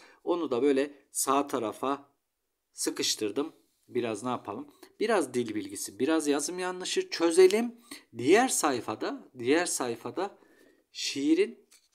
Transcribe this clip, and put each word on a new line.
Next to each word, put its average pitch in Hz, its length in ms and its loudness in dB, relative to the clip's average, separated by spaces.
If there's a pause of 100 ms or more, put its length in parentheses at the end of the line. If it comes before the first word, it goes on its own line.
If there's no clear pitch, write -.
(240)
Onu 165 280 -2
da 120 100 0
böyle 143 320 2 (180)
sağ 139 360 0
tarafa 131 640 -4 (640)
sıkıştırdım. 143 800 -4 (360)
Biraz 113 340 -4
ne 123 60 -4
yapalım? 120 380 -8 (320)
Biraz 185 340 0
dil 113 220 -2
bilgisi, 98 440 -8
biraz 151 280 0
yazım 151 320 0
yanlışı 185 500 -4
çözelim. 185 640 4 (420)
Diğer 185 300 4
sayfada, 156 800 -2 (100)
diğer 143 260 4
sayfada 127 720 -6 (540)
şiirin 160 680 0 (360)